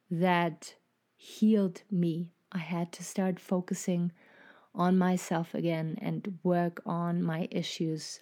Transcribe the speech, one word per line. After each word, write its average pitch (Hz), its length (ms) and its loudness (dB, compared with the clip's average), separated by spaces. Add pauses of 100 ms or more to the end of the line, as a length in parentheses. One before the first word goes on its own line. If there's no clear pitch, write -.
(100)
that 170 640 0 (420)
healed 202 760 2
me. 170 400 0 (220)
I 185 60 -2
had 170 340 -4
to 175 120 -14
start 185 360 -2
focusing 180 720 -2 (600)
on 180 220 4
myself 180 580 2
again 160 460 -2
and 165 420 -6
work 175 440 2
on 170 360 -2
my 165 280 -2
issues 160 720 -4